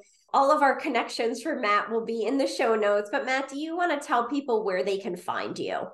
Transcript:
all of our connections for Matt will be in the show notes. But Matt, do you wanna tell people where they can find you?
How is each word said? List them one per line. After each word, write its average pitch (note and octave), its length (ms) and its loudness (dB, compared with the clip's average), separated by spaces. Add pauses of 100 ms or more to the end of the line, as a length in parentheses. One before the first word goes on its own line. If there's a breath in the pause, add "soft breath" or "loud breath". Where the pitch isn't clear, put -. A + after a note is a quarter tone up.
(340 loud breath)
all C#4 180 6
of D4+ 100 4
our C4 140 6
connections B3+ 640 -2
for C#4+ 180 -4
Matt G#3 320 2
will A3+ 140 -2
be A3+ 180 -2
in B3+ 140 0
the C#4 100 2
show A#3 280 2
notes. G#3 360 2
But B3 140 -2
Matt, C4+ 240 -2
do C#4 100 -8
you D#4+ 160 -6
wanna F4 240 0
tell A#3+ 280 0
people B3 360 0
where F#3 200 0
they G3 140 -2
can G3 180 -6
find - 420 -6
you? G2 220 -4 (140)